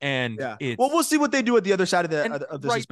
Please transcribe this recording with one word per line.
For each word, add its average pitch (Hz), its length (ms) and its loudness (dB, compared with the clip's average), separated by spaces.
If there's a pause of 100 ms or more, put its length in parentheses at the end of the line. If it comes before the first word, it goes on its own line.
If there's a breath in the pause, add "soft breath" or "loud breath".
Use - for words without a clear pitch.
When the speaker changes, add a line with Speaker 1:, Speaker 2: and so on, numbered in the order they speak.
Speaker 1:
And 127 360 -2
Speaker 2:
Yeah. 120 220 -6
Speaker 1:
it's 127 180 -4
Speaker 2:
Well, 262 120 2
we'll 320 140 2
see 311 140 2
what 294 140 2
they 269 100 2
do 240 140 2
at 220 80 4
the 196 80 2
other 185 140 2
side 175 180 2
of 165 80 -4
the, 147 140 0
Speaker 1:
and, 120 80 -4
Speaker 2:
of 143 80 -4
the, - 80 -10
of 147 120 -10
the 226 60 -6
Speaker 1:
right, 233 80 2
they 226 40 0 (120)